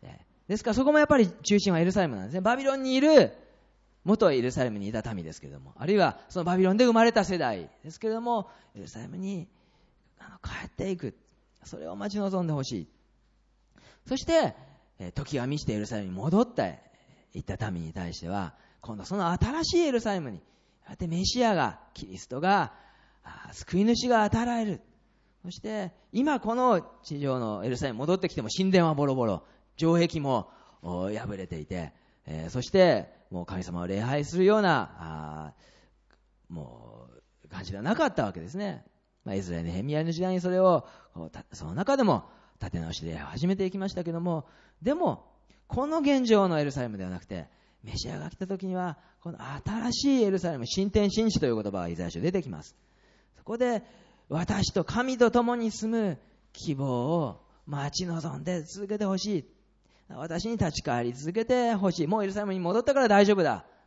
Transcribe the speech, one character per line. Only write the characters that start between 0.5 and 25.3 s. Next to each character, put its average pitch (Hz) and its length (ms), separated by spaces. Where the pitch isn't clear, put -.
す - 60
か 233 80
ら - 20
そ 247 100
こ 277 80
も 302 80
や 302 60
っ - 20
ぱ 294 100
り 214 120
中 202 300
心 196 120
は 165 80
エ 170 60
ル 185 60
サ 190 100
レ 170 60
ム 120 100
な 95 60
ん - 20
で 110 60
す - 20
ね。 185 80
バ 220 140
ビ 269 80
ロ 269 120
ン 269 80
に 262 120
い 262 60
る 285 320
元 208 240
エ 131 100
ル 123 120
サ 127 100
レ 123 60
ム 104 100
に 98 80
い 104 60
た 110 100
民 90 120
で 80 80
す - 80
け 71 60
れ 67 60
ど 71 60
も、 67 180
あ 117 80
る 180 80
い 214 40
は 165 320
そ 180 100
の 165 60
バ 175 100
ビ 185 80
ロ 185 80
ン 202 60
で 247 80
生 233 80
ま 226 100
れ 233 80
た 220 140
世 180 120
代 107 320
で 160 80
す - 80
け 226 80
れ 220 60
ど 226 80
も、 233 280
エ - 60
ル 95 80
サ - 120
レ 120 100
ム 156 80
に、 190 320
あ - 120
の、 - 80
帰 - 300
っ - 20
て - 220
い 180 60
く。 127 160
そ - 120
れ 156 100
を 175 100
待 202 120
ち 196 80
望 190 280
ん - 20
で 156 60
ほ 139 100
し 113 200
い。 - 40
そ 247 80
し 269 100
て、 320 300
え 92 100
ー、 - 20
時 143 260
が 120 80
満 143 160
ち - 60
て 123 60
エ 107 60
ル 104 60
サ 113 120
レ 104 60
ム 95 40
に 92 80
戻 165 280
っ 240 40
て 98 320
い 92 60
っ - 40
た 95 260
民 87 140
に 80 80
対 87 220
し - 80
て 85 80
は、 95 240
今 113 180
度 98 60
そ 190 140
の 180 140
新 262 340
し 359 140
い - 20
エ 311 100
ル 240 80
サ 220 140
レ 185 80
ム 131 100
に、 92 60
や - 60
が - 40
て 175 120
メ 170 180
シ 247 180
ア 220 100
が、 131 280
キ - 120
リ 95 120
ス - 120
ト 123 100
が、 180 320
あ - 280
ー、 - 20
救 - 260
い 202 40
主 233 240
が 233 160
与 220 180
え 240 40
ら 240 100
れ 233 80
る。 196 180